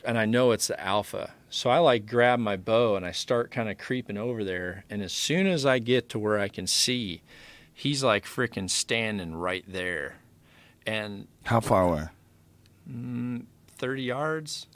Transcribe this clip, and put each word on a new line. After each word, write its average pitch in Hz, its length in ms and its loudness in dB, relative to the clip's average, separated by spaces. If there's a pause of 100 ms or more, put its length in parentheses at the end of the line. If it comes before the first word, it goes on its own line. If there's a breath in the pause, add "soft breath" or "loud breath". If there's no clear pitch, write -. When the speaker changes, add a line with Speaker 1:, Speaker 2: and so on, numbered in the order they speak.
Speaker 1:
and 117 140 0
I 110 80 4
know 120 260 4
it's 104 160 2
the - 140 -4
alpha. 98 500 -2 (200)
So - 180 -2
I, 127 80 6
like, 123 300 4
grab 120 320 4
my 104 180 0
bow 113 380 4
and 92 100 -2
I 87 60 -6
start 120 400 -2
kinda 110 240 -4
creeping 123 420 -6
over 113 260 -4
there. 90 460 -6
And 104 140 -6
as 90 100 -8
soon 180 320 0
as 160 220 2
I 131 100 4
get 120 320 2
to - 80 -6
where 107 220 2
I 101 80 0
can 92 180 -8
see, 104 560 0 (500 loud breath)
he's, 135 320 -2
like, 104 220 4
frickin' 104 460 -4
standing 107 640 -2
right 90 320 -4
there. 90 480 -6 (720 soft breath)
And 107 400 -6 (160)
Speaker 2:
How 117 160 2
far 101 240 4
away? 80 220 2 (840)
Speaker 1:
Mm, 120 560 -8 (320)
thirty 131 240 -4
yards. 151 640 -4 (100)